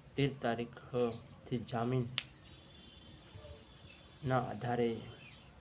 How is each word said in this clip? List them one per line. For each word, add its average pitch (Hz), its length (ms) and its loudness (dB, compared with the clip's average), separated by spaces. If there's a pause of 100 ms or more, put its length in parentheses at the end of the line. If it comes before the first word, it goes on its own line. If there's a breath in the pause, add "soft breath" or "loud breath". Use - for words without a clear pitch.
(160)
તેર 139 160 6 (100)
તારીખથી 120 1160 2
જામીનના - 2750 -2
આધારે 117 580 4 (640)